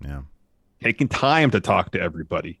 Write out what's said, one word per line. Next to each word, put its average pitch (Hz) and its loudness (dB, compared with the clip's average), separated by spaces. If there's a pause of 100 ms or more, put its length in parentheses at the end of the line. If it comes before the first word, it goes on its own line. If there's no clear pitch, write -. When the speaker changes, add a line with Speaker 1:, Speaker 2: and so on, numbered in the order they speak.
Speaker 1:
Yeah. 71 -10 (600)
Speaker 2:
Taking 120 2
time 147 4
to 101 2
talk 92 0
to 92 -4
everybody. 82 -6